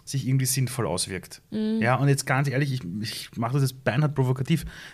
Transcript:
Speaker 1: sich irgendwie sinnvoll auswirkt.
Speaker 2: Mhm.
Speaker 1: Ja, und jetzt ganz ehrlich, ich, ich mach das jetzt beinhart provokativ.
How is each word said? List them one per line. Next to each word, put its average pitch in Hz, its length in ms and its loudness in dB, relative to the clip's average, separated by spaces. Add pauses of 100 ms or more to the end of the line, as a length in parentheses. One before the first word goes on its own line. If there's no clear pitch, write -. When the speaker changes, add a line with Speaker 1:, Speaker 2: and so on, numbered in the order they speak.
Speaker 1:
sich 135 220 -4
irgendwie 131 200 2
sinnvoll 123 400 0
auswirkt. 90 540 -4 (100)
Speaker 2:
Mhm. 220 300 0
Speaker 1:
Ja, 123 140 4
und 131 120 4
jetzt 139 180 2
ganz 139 240 2
ehrlich, 135 240 0
ich, 127 80 -4 (200)
ich - 340 -8
mach 117 160 -2
das 139 100 2
jetzt 127 220 0
beinhart 143 320 2
provokativ. 131 500 2 (280)